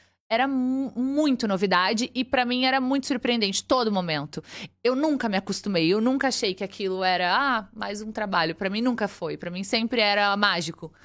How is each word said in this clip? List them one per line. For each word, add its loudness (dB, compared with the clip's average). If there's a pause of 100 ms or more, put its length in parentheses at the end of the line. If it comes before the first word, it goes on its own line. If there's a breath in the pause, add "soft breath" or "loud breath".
(300 soft breath)
era 2
mu-, 0
muito 2
novidade 2
e -2
pra 0
mim 0
era 2
muito 0
surpreendente 0
todo 2
momento. -2 (400 loud breath)
Eu 2
nunca 0
me 0
acostumei, -2
eu 2
nunca 2
achei -2
que -6
aquilo -4
era, 2
ah, 0
mais -8
um -10
trabalho. -2
Pra -4
mim -2
nunca 0
foi. -8
Pra -10
mim -8
sempre 0
era 2
mágico. -2 (120)